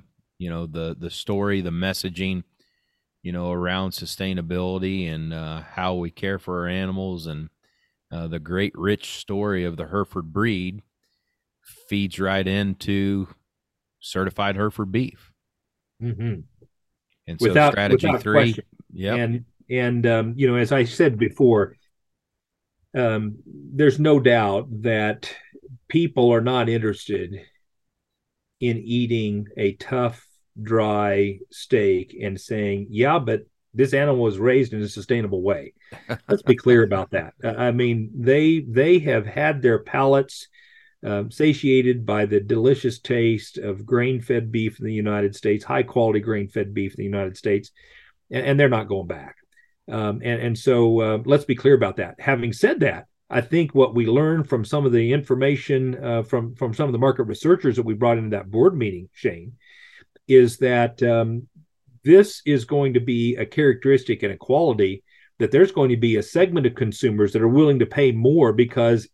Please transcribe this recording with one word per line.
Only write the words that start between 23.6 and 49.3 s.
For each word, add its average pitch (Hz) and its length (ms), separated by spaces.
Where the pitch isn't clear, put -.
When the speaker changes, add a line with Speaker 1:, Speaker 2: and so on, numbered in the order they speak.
Speaker 2:
no 151 220
doubt 113 480
that 110 520
people 135 440
are 117 80
not 120 280
interested 101 720
in 117 180
eating 113 680
a 101 180
tough, 123 500
dry 104 800
steak 98 720
and 95 180
saying, 104 500
"Yeah, 135 280
but 113 240
this 127 180
animal 139 300
was 104 160
raised 123 340
in 107 100
a 104 60
sustainable 98 540
way." 98 300
Speaker 1:
<laughs> - 260
Speaker 2:
Let's 101 140
be 127 120
clear 120 300
about 98 260
that. 82 320
Uh, 113 60
I 120 240
mean, 117 420
they, 151 460
they 139 400
have 120 260
had 147 340
their 117 200
palates, 139 640
um, 104 280
satiated 131 720
by 104 200
the 104 140
delicious 120 600
taste 117 580
of 101 260
grain-fed 120 680
beef 110 260
in 110 80
the 110 80
United 104 400
States, 104 300
high-quality 117 560
grain-fed 104 520
beef 98 220
in - 40
the 101 60
United 98 320
States, 104 360
and, 135 160
and 139 140
they're 143 80
not 110 200
going 95 200
back. - 260